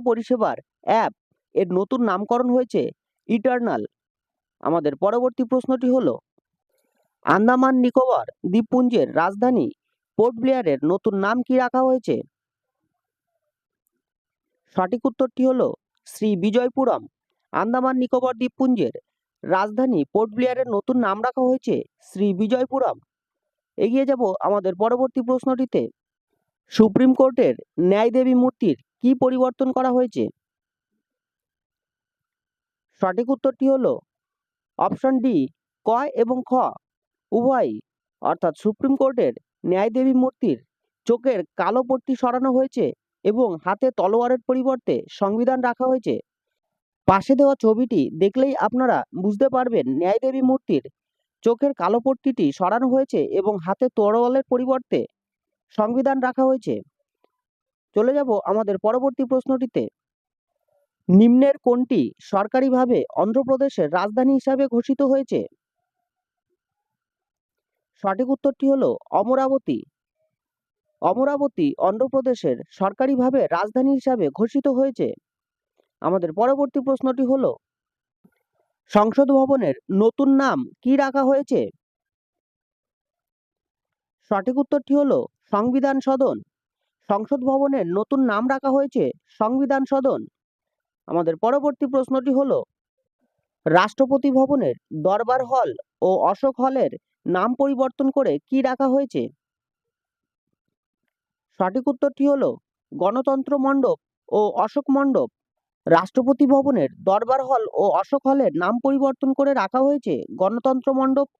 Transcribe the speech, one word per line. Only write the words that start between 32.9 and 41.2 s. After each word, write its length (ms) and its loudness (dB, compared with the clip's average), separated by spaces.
সঠিক 320 -2
উত্তরটি 380 -2
হলো 200 0
অপশন 360 -2
ডি, 120 0
ক 40 0
এবং 140 -2
খ 20 -10
উভয়ই, 420 0
অর্থাৎ 400 -2
সুপ্রিম 380 -2
কোর্টের 340 0
ন্যায় 260 0
দেবী 260 2
মূর্তির 360 -2
চোখের 340 0